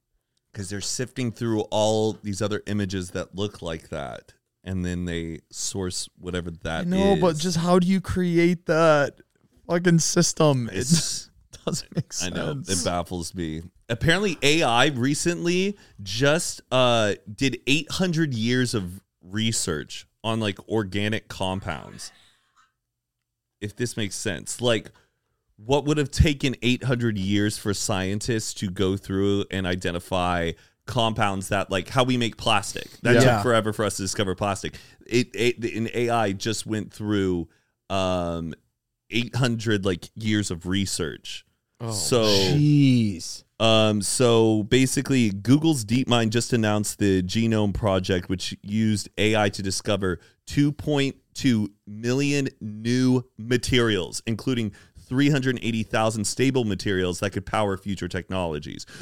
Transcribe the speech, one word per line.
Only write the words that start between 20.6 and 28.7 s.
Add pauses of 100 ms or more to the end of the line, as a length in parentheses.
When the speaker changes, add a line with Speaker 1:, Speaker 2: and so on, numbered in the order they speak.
Speaker 1:
organic
compounds. (1500)
If
this
makes
sense.
Like, (680)
what
would
have
taken
eight
hundred
years
for
scientists
to
go